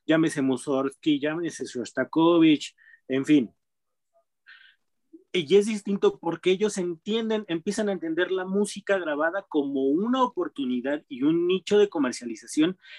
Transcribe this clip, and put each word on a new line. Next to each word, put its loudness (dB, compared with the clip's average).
llámese 2
Mussorgsky, -2
llámese -6
Shostakovich, 2
en -2
fin. 2
Y 2
es 6
distinto 0
porque -2
ellos -2
entienden, -4
empiezan -4
a 0
entender -2
la -4
música -2
grabada -2
como 0
una 2
oportunidad -4
y -6
un 2
nicho 0
de 6
comercialización -2